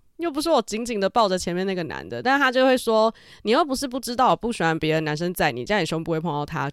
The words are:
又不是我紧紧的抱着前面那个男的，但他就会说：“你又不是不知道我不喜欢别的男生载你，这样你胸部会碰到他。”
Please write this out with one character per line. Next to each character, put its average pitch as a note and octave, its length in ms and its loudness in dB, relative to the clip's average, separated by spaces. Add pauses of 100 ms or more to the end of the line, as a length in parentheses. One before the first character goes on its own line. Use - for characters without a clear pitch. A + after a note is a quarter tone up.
(180)
又 E4 140 -4
不 C#4+ 100 -4
是 D#4 80 -2
我 C#4 120 4
紧 A3 240 -6
紧 A3+ 120 -4
的 F#3+ 120 0
抱 A3 180 4
着 F#3 100 0
前 F3 160 -4
面 F#3 140 -2
那 F#3+ 80 -2
个 F3 80 -4
男 D2 240 -10
的， A#2 160 -8
但 C4+ 160 4
他 C4 100 4
就 C4 160 4
会 C4 120 4
说 A3 360 2 (300)
：“你 G#3 80 0
又 D#4 140 4
不 C4+ 100 -4
是 C4+ 100 -4
不 B3+ 140 -6
知 A#3 160 -8
道 A#3+ 140 4
我 E3+ 60 4
不 - 140 -4
喜 G3+ 140 -4
欢 E3 160 2
别 D#3 140 2
的 D#3+ 80 2
男 D3+ 140 -2
生 F3 180 -2
载 D#3+ 180 2
你， A#2+ 140 -6
这 G3+ 80 -2
样 G3 100 2
你 - 20 -4
胸 E3 160 -4
部 E3 80 -6
会 D#3+ 80 0
碰 D#3+ 140 -2
到 D3 140 -2
他。” D3 260 -6